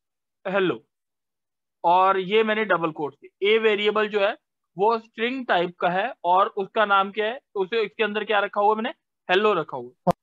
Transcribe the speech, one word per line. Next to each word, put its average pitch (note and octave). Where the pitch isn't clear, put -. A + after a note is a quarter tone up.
hello F#3
और F#3
ये G#3
मैंने G#3+
double E3+
कोट D#3
से, -
ए A3
वेरिएबल G#3+
जो G#3
है G#3+
वो A3
string A#3+
type F3
का F#3
है G3
और F#3
उसका G3+
नाम G3
क्या G#3
है, A#3+
उसे, G3+
इसके G#3
अंदर G#3
क्या G#3
रखा G3
हुआ G#3
मैंने, A3+
Hello G#3
रखा D3+
हुआ। B2